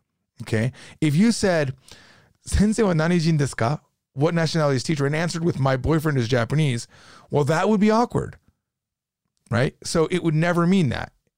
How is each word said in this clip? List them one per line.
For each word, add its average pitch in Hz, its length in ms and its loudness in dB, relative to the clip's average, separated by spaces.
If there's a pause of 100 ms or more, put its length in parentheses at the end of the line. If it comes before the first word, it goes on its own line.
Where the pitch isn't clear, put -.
(420)
Okay. 113 300 -2 (280)
If 151 140 0
you 214 180 4
said, 165 420 0 (720)
"Sensei 214 380 2
wa 190 100 2
nani 165 280 2
jin 160 180 2
desu 139 180 -2
ka?" 123 240 -2 (340)
What 160 200 0
nationality 156 420 0
is 120 60 -4
teacher? 139 220 -2
And 143 100 -2
answered 165 300 -4
with, 170 160 -2
"My 135 160 0
boyfriend 147 400 -2
is 120 100 0
Japanese." 123 640 -2 (420)
Well, 143 140 0
that 160 240 0
would 214 120 2
be 214 100 4
awkward, - 480 -2 (1120)
right? 123 340 -2
So 160 260 0
it 175 140 -2
would 165 100 0
never 170 320 0
mean 180 220 2
that. 82 240 -8 (260)